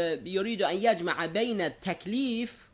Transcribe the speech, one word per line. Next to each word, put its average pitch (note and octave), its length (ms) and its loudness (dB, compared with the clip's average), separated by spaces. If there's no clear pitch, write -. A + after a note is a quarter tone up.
يريد F#3+ 360 0
أن F#3 140 2
يجمع F3+ 500 2
بين G#3 360 0
التكليف A3+ 1120 -2